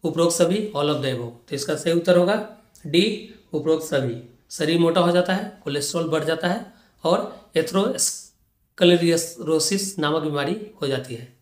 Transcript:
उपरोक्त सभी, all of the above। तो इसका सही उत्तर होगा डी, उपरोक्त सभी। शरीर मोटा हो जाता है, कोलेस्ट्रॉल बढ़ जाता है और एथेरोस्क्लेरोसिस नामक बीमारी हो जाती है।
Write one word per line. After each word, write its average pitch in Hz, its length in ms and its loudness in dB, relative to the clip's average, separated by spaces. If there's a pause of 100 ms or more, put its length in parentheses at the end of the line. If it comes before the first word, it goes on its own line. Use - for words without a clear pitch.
उपरोक्त 165 320 2
सभी, 196 400 2
all 147 140 0
of 147 120 0
the 135 120 -2
above। 117 180 -8 (160)
तो - 40 -8
इसका 139 240 -4
सही 165 160 -2
उत्तर 170 240 4
होगा 185 400 0 (300)
डी, 196 480 0 (180)
उपरोक्त 156 340 0
सभी। 127 360 -2 (280)
शरीर 160 300 0
मोटा 170 200 4
हो 175 120 4
जाता 180 220 2
है, - 300 -8
कोलेस्ट्रॉल 151 460 -4
बढ़ 156 140 0
जाता 160 240 -2
है 208 240 -4 (320)
और - 520 -2
एथेरोस्क्लेरोसिस 170 2500 0
नामक 151 240 0
बीमारी 151 580 -4
हो 147 60 -4
जाती 127 280 -4
है। 117 280 -16